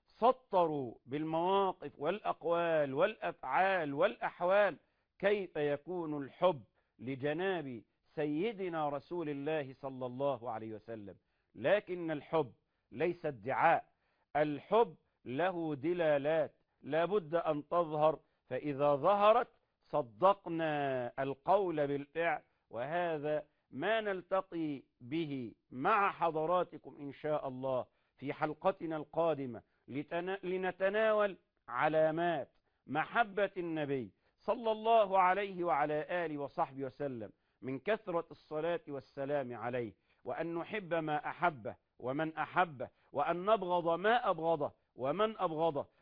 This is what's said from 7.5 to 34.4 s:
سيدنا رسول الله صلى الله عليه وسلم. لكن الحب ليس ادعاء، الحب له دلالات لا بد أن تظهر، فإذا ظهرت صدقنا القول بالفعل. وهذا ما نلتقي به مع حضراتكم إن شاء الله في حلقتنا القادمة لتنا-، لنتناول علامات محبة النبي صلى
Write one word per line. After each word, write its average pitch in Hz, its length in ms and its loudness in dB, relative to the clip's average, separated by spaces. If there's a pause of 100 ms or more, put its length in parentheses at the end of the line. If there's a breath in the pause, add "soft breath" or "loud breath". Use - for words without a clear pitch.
سيدنا 165 760 -2
رسول 147 400 -6
الله 143 440 -2
صلى 131 320 -8
الله 123 460 -2
عليه 110 220 -8
وسلم. 104 420 -12 (400)
لكن 175 560 0
الحب 151 400 -2 (400)
ليس 165 340 -2
ادعاء، 131 600 2 (500)
الحب 151 600 2 (300)
له 160 500 -2
دلالات 151 800 2 (280)
لا 156 240 0
بد 170 300 -2
أن 156 320 0
تظهر، 156 520 2 (300)
فإذا 143 460 2
ظهرت 202 520 6 (360)
صدقنا 147 1400 0
القول 160 640 2
بالفعل. 147 540 -2 (280)
وهذا 151 760 -2 (260)
ما 202 300 -2
نلتقي 180 840 -4 (180)
به 135 520 -6 (180)
مع 185 400 2
حضراتكم 160 880 -2
إن 143 120 -10
شاء 151 360 -4
الله 127 380 -2 (320)
في 135 160 -8
حلقتنا 160 640 -2
القادمة 143 640 -2 (260)
لتنا-، 175 580 -6
لنتناول 196 920 0 (300)
علامات 156 840 2 (380)
محبة 196 720 0
النبي 147 540 -2 (260)
صلى 226 340 -2